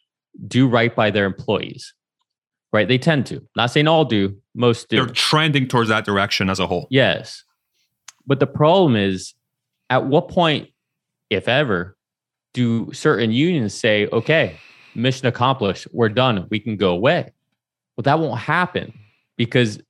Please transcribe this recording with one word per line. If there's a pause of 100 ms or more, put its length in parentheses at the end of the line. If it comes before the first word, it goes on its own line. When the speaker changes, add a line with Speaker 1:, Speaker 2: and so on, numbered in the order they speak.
(460)
Speaker 1:
do
right
by
their
employees, (800)
right?
They
tend
to. (140)
Not
saying
all
do, (180)
most
do.
Speaker 2:
They're
trending
towards
that
direction
as
a
whole.
Speaker 1:
Yes. (840)
But
the
problem
is, (560)
at
what
point, (640)
if
ever, (560)
do
certain
unions
say,
"Okay, (380)
mission
accomplished,
we're
done,
we
can
go
away"? (640)
Well,
that
won't
happen (440)
because